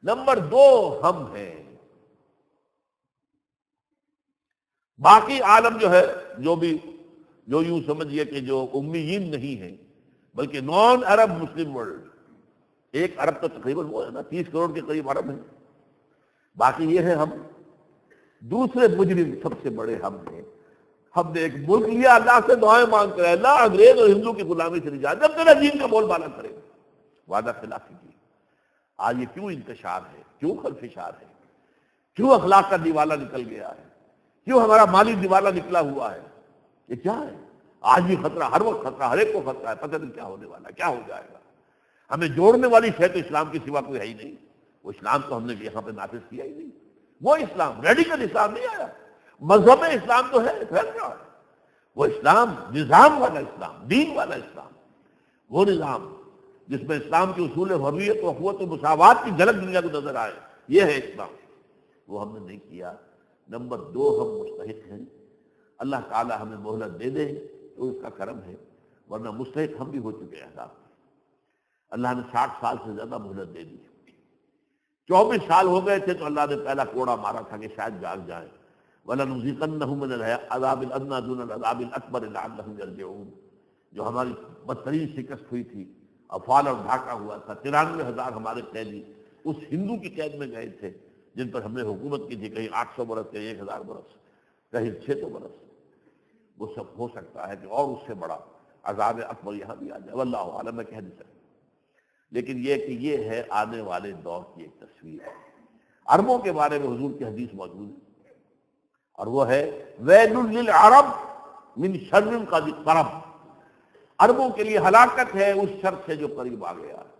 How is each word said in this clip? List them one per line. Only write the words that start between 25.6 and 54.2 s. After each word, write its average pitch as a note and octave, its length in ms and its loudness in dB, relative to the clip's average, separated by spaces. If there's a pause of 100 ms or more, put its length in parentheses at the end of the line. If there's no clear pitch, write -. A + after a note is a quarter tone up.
का - 80 -4
बोलबाला G#3+ 400 0
करेगा।" - 340 -16 (680)
वादा A2 240 -2
खिलाफी - 420 -14
की। - 200 -20 (840)
आज A#2+ 180 -2
ये B2+ 80 -6
क्यों G3 240 -12
इंतशार G#2 520 -10
है, - 220 -20 (160)
क्यों E3 160 -2
खलफिशार G2 680 -12
है, - 80 -20 (840)
क्यों B3 220 6
अखलाक G3 320 6
का F#3+ 60 2
दिवाला D#3 400 0
निकल B2+ 260 -10
गया A2 260 -12
है, - 240 -20 (520)
क्यों B3+ 180 4
हमारा A3 240 8
माली G#3 280 6
दिवाला G3 360 2
निकला F3 300 0
हुआ C#3 300 -4
है? - 220 -16 (580)
ये B2+ 60 -8
क्या F#3 160 -4
है? C4+ 260 -10 (460)
आज C#3+ 180 6
भी F3+ 140 0
खतरा, D3+ 300 -4
हर D3 160 2
वक्त G#3+ 220 -2
खतरा, C3 240 -4
हर C#3+ 120 2
एक G#3+ 120 2
को D3 200 -4
खतरा A2+ 180 -10
है, A2 60 -6
पता D3+ 220 -8
नहीं C#3+ 120 -10
क्या A2+ 140 -16
होने G2 220 -16
वाला - 220 -20
है, - 60 -20
क्या - 120 -6
हो C#3+ 100 -2
जाएगा। G2+ 420 -16 (720)
हमें D3+ 240 -2
जोड़ने A#3 340 6
वाली A3+ 220 6
शय F3 180 4
तो F#3 100 -2
इस्लाम D3+ 320 -4
के D#3 80 -6
सिवा C#3 220 -4
कोई C3 180 -8
है G2+ 60 -6
ही A2+ 100 -10
नहीं, A2 220 -18 (480)
वो G2+ 80 -14
इस्लाम A2 300 -2
तो C3+ 120 -8
हमने A#2 200 -8
यहाँ G#2+ 280 -10
पे G#2+ 100 -12
नाफिज G#2 380 -12
किया - 140 -14
ही - 100 -14
नहीं। - 160 -18 (520)
वो C4+ 140 4
इस्लाम, D#3+ 460 -4
रेडिकल D4+ 400 2
इस्लाम - 300 0
नहीं B4 140 -8
आया, G4+ 260 -8 (500)
मजहब G#3 420 8
इस्लाम B3 460 0
तो C4 80 4
है, A3+ 260 -2
फैल G#3 220 -2
रहा A4 220 -8
है, - 100 -14 (800)
वो C#3+ 100 0
इस्लाम, F3 680 2
निजाम F3+ 440 8
वाला E3 220 -2
इस्लाम, F#2+ 480 -14
दीन D4 280 0
वाला - 200 -6